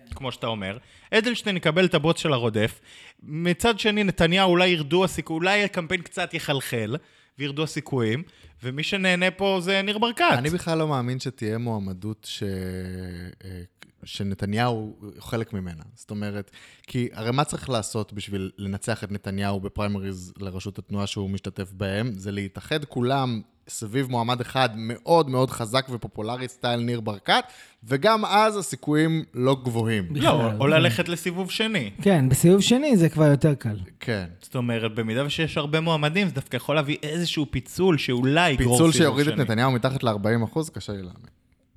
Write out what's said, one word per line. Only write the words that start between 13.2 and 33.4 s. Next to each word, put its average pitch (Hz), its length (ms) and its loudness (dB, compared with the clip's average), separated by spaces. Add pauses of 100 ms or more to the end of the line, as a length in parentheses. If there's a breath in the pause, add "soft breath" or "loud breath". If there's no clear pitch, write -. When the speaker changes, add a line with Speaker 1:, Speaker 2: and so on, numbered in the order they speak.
Speaker 3:
אה, 98 40 -14 (560)
שנתניהו 104 720 -2
הוא 107 440 -10
חלק 113 340 -6
ממנה. 90 300 -8 (120)
זאת - 160 -20
אומרת, 104 400 -8 (360 loud breath)
כי 120 260 -4
הרי 110 180 -6
מה 139 140 0
צריך - 260 -8
לעשות 107 420 -4
בשביל 98 460 -6
לנצח 101 460 -6
את 98 80 -8
נתניהו 101 480 -4
בפריימריז 98 800 -6
לראשות 95 380 -8
התנועה 101 280 -4
שהוא 98 240 -4
משתתף 98 420 -6
בהם? 101 400 -2
זה 98 200 -8
להתאחד 101 520 -6
כולם 127 560 -2 (280)
סביב 123 420 -4
מועמד 120 300 -2
אחד 127 360 0
מאוד 131 540 2
מאוד 131 200 2
חזק 123 400 -2
ופופולרי, 120 580 -8
סטייל 120 320 -2
ניר 117 200 -2
ברקת, 113 440 0 (400 loud breath)
וגם 202 400 2
אז 208 320 4
הסיכויים 156 680 0 (100)
לא 127 300 4
גבוהים. 113 500 0
Speaker 1:
בכלל, 233 100 0 (140)
Speaker 2:
לא, 117 200 2
או 135 60 2
Speaker 1:
כן. 143 60 6
Speaker 2:
ללכת 160 380 4
לסיבוב 175 420 -4
שני. 202 400 -2 (120)
Speaker 1:
כן, 156 260 6
בסיבוב 170 320 6
שני 254 360 4
זה 165 120 6
כבר 151 160 4
יותר 147 300 6